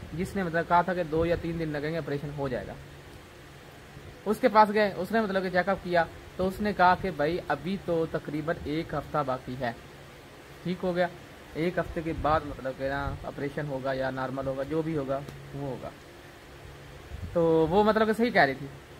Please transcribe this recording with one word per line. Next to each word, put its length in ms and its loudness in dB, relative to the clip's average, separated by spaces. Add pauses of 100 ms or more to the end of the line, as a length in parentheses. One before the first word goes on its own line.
(160)
जिसने 280 -2
मतलब 220 0
कहा 180 6
था 100 0
कि 100 0
दो 220 0
या 100 2
तीन 220 -4
दिन 140 -2
लगेंगे, 280 -4
operation 300 -4
हो 200 -4
जाएगा। 260 -6 (1500)
उसके 200 4
पास 240 8
गए, 220 4
उसने 280 0
मतलब 220 0
कि 60 0
checkup 280 2
किया, 300 2 (300)
तो 80 0
उसने 280 -2
कहा 220 8
कि 160 -4
भाई 260 0
अभी 400 -2
तो 280 0
तकरीबन 500 -4 (120)
एक 280 -4
हफ्ता 280 -2
बाकी 320 -4
है, 200 -2 (880)
ठीक 160 -4
हो 140 0
गया, 160 2 (480)
एक 220 0
हफ्ते 220 -2
के 120 -4
बाद 320 2
मतलब 280 -8
कि 160 -4
ना 360 -4
operation 400 -6
होगा 280 -4
या 180 -2
normal 340 -4
होगा, 180 -2
जो 200 -2
भी 120 -2
होगा 220 -2 (380)
वो 120 -6
होगा। 240 -8 (1400)
तो 340 6
वो 160 6
मतलब 240 6
कि 60 4
सही 180 2
कह 120 8
रही 120 4
थी, 140 -10 (300)